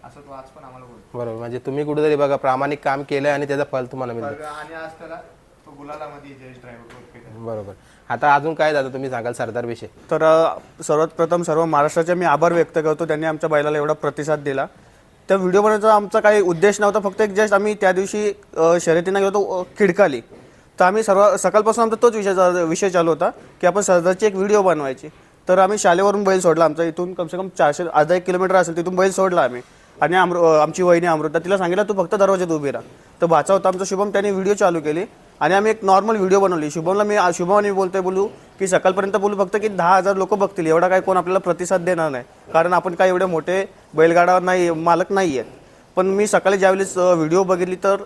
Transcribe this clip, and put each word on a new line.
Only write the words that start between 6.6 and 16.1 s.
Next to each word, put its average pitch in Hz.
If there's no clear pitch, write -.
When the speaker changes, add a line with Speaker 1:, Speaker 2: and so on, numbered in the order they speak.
Speaker 1:
गोरप्याचा. 113
Speaker 2:
बरोबर. 104
आता 143
अजून 147
काय 156
दादा 135
तुम्ही 131
सांगाल 120
सरदारविषयी? 117
Speaker 3:
तर, 156
अ, 160
सर्वात 160
प्रथम 170
सर्व 160
महाराष्ट्राचे 156
मी 175
आभार 160
व्यक्त 165
करतो, 156
त्यांनी 156
आमच्या 156
बैलाला 151
एवढा 147
प्रतिसाद 151
दिला. 139
त्या 190
व्हिडिओ 185
बनवण्याचा 214
आमचा 208